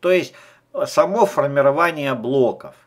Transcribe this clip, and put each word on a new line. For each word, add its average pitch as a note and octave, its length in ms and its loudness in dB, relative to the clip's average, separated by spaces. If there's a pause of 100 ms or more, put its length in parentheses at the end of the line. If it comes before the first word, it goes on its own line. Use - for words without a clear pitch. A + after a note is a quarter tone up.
то F3+ 100 0
есть F3+ 240 -2 (500)
само G3+ 400 2
формирование C#3+ 880 0
блоков. B2 640 -2 (120)